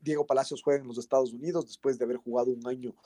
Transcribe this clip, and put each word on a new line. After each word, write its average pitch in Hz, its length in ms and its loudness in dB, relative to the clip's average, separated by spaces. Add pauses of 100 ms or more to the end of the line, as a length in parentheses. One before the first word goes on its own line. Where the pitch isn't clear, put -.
Diego 147 240 0
Palacios 135 380 0
juega 143 180 4
en 127 80 -14
los 120 80 -8
Estados 123 380 2
Unidos 160 320 -2
después 131 320 -2
de 120 80 0
haber 123 100 -2
jugado 123 340 0
un 120 160 -4
año 127 280 -6 (120)